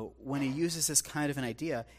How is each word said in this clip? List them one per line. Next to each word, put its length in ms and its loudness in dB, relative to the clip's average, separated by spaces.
when 200 -2
he 60 2
uses 380 2
this 160 4
kind 260 0
of 100 -2
an 40 0
idea, 440 -2